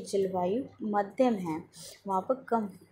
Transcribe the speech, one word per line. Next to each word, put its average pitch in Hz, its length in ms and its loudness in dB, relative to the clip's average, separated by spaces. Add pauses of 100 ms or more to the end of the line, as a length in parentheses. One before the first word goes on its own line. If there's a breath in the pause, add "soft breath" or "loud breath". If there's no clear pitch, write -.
जलवायु 190 580 0 (260)
मध्यम 208 460 2
है, 175 280 -2 (440 loud breath)
वहाँ 190 140 2
पर 254 280 -2
कम 220 200 0 (240)